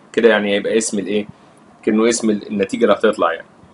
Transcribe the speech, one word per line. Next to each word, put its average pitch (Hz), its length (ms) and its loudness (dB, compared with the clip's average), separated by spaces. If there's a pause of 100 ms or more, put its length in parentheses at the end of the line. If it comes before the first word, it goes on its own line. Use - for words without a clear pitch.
(120)
كده، 113 160 4
يعني 104 260 2
هيبقى 101 240 -2
اسم 113 200 -2
الايه، 208 280 -4 (560)
كأنه 110 260 2
اسم 113 220 0
ال-، 104 160 -4
النتيجه 110 380 -2
اللي 104 100 4
هتطلع 95 380 0
يعني. 82 140 -12 (280)